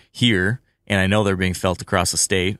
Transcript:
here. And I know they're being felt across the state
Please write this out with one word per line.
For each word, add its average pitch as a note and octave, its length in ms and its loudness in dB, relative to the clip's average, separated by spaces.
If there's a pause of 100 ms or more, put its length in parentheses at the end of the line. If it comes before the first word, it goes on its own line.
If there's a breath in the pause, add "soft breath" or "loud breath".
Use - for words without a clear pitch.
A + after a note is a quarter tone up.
(120 soft breath)
here. A2 500 0 (260)
And G2+ 120 0
I F#2+ 60 2
know G#2 180 2
they're G2 120 0
being F#2 180 0
felt F#2 300 -2
across F2+ 260 0
the E2+ 80 -4
state F#2+ 420 0